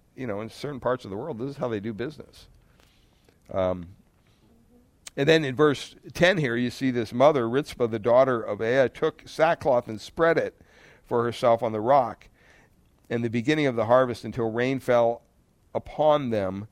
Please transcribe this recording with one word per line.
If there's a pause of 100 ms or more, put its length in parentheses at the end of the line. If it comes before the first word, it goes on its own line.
(160)
you
know,
in
certain
parts
of
the
world,
this
is
how
they
do
business. (1080)
Um, (1300)
and
then
in
verse (180)
ten
here,
you
see
this
mother,
Rizpah,
the
daughter
of
Aiah,
took
sackcloth
and
spread
it (440)
for
herself
on
the
rock (800)
in
the
beginning
of
the
harvest
until
rain
fell (520)
upon
them